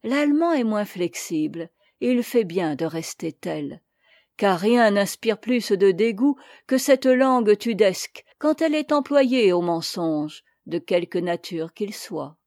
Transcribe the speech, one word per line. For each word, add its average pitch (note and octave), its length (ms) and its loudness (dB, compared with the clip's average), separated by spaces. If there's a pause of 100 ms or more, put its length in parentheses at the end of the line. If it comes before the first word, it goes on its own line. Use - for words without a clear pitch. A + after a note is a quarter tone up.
L'allemand D4 480 0
est C#4 120 0
moins G#3+ 220 0
flexible, E3 840 -6 (320)
et B3 100 0
il B3 100 2
fait A#3 220 0
bien E3 320 -2
de E3 100 -4
rester D#3+ 480 -8
tel, D3+ 480 -8 (560)
car F#3+ 220 2
rien A3+ 320 4
n'inspire G3+ 480 -2
plus A#3 320 -2
de G3 200 4
dégoût A3+ 460 0 (300)
que C4 100 0
cette C4 280 2
langue B3+ 520 4
tudesque G3+ 680 -2 (140)
quand D4+ 240 -2
elle D#4 140 0
est D4+ 160 -2
employée C4+ 600 2
au F3 100 2
mensonge, E3 840 -4 (220)
de E3+ 120 -6
quelque F3 400 -2
nature E3+ 560 -6
qu'il G#3 200 -8
soit. D3+ 540 -12